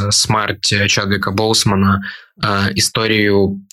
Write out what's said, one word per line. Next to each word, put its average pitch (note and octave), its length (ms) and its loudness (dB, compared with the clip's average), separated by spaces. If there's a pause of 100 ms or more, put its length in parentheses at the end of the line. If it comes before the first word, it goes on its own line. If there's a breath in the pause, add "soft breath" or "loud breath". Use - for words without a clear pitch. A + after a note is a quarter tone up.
(120)
смерть G#2 760 0
Чадвіка G2+ 440 0
Боусмана, G2 680 2 (420 loud breath)
е, G2 320 0
історію G#2 800 0 (180)